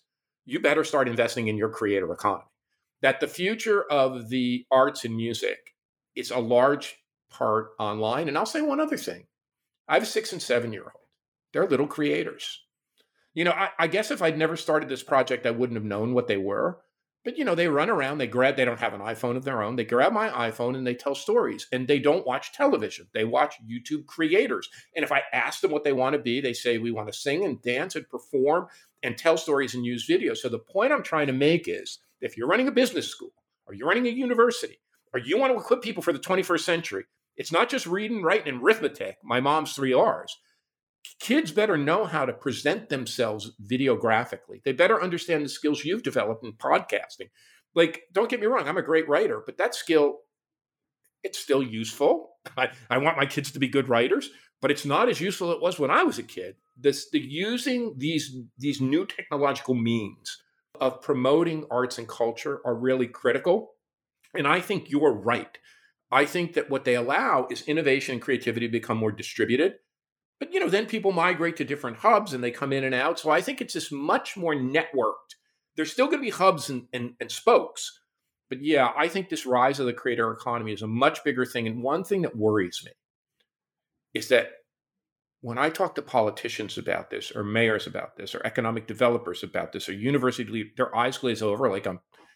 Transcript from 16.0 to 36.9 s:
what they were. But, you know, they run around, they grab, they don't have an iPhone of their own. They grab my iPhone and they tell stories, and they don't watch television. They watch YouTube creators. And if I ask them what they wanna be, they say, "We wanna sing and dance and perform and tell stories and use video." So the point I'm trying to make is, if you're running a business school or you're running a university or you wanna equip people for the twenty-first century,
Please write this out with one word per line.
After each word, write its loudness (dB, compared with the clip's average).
what 2
they 2
were. -2
But, -6
you -2
know, 2
they 2
run 2
around, 0
they 0
grab, 4
they 2
don't 0
have 0
an -10
iPhone -4
of -6
their -2
own. -2
They 0
grab 4
my 0
iPhone -2
and -4
they 0
tell -4
stories, 0
and -2
they 6
don't 2
watch -4
television. 0
They 0
watch 2
YouTube -8
creators. 0
And -2
if -4
I 2
ask -2
them 2
what -2
they 2
wanna 2
be, -2
they -2
say, 0
"We -2
wanna -6
sing -2
and -4
dance -2
and -8
perform 0
and -4
tell 4
stories 0
and -6
use -4
video." 2
So -6
the -4
point 0
I'm 0
trying 0
to 0
make 2
is, -8
if -8
you're -4
running 2
a 0
business 2
school -16
or -18
you're -6
running 2
a 0
university 0
or -4
you 0
wanna 4
equip 2
people -6
for 2
the -6
twenty-first 0
century, -2